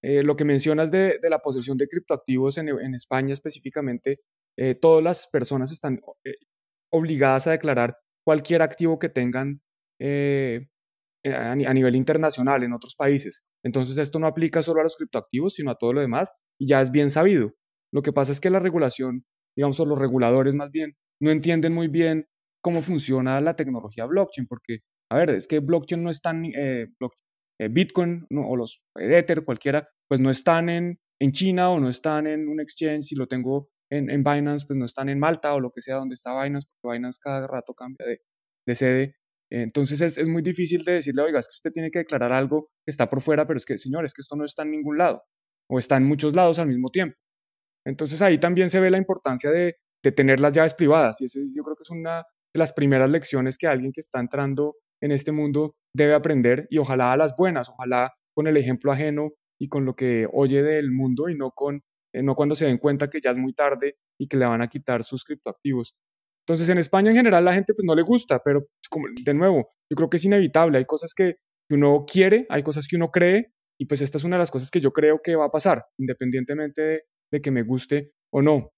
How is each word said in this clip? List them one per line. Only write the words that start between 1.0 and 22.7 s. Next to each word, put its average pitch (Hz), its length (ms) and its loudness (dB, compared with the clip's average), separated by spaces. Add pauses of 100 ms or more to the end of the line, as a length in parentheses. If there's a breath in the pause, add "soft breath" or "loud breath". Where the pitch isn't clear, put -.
de 165 100 0
la 151 100 0
posesión 131 360 -4
de 139 100 0
criptoactivos 139 720 -2
en, 156 100 -6
en 131 260 -6
España 131 380 -4
específicamente, 139 880 -6 (380)
eh, 127 160 0
todas 160 280 6
las 170 280 -2
personas 139 400 -2
están, 147 300 -6 (240)
eh, 135 100 -12 (580)
obligadas 143 540 2
a 165 40 0
declarar 127 480 0 (260)
cualquier 156 380 2
activo 160 360 0
que 170 100 -4
tengan, 131 520 -2 (400)
eh, 139 680 -2 (560)
a 127 320 -4
ni-, 139 100 0
a 131 80 0
nivel 127 220 4
internacional, 135 680 0
en 120 100 -4
otros - 220 -12
países. 139 480 -2 (220)
Entonces, 131 340 -4
esto 147 200 -4
no 160 80 0
aplica 160 360 0
solo 160 180 0
a 156 40 2
los 160 120 -2
criptoactivos, 143 580 -4
sino 143 180 -4
a - 20 -4
todo 120 180 -2
lo 143 80 0
demás, 139 340 -2 (240)
y 139 100 -4
ya 135 120 6
es 131 100 2
bien 143 200 2
sabido. 151 420 2 (400)
Lo 143 100 -2
que 143 100 -2
pasa 139 200 0
es 143 80 -6
que 185 100 2
la 185 100 4
regulación, 135 640 -2 (320)
digamos, 139 240 0
o 165 40 4
los 147 140 0
reguladores 131 560 2
más 143 160 -6
bien, 151 240 -6 (260)
no 151 100 2
entienden 160 420 2
muy 165 160 -2
bien 160 380 0 (360)
cómo 170 200 0